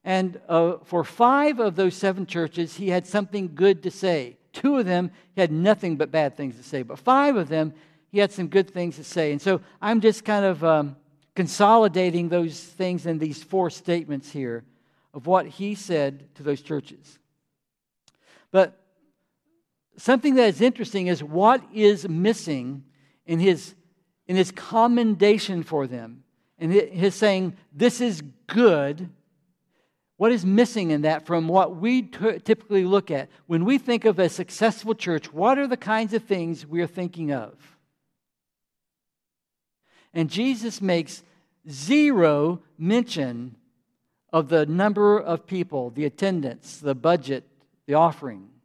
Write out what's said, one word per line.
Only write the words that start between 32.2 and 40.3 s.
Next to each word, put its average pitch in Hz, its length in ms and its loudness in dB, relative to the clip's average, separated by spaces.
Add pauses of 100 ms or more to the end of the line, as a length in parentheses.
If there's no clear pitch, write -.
typically 208 460 0
look 190 260 0
at? 139 180 -4 (180)
When 165 180 0
we 262 140 2
think 240 260 -2
of 196 160 2
a 180 80 2
successful 214 640 -2
church, 170 380 -6
what 214 260 2
are 285 80 -2
the 247 100 -4
kinds 220 380 -4
of 226 80 -2
things 170 420 -4
we 156 160 -6
are 175 60 -2
thinking 170 460 -8
of? - 460 -10 (2250)
And 165 160 -2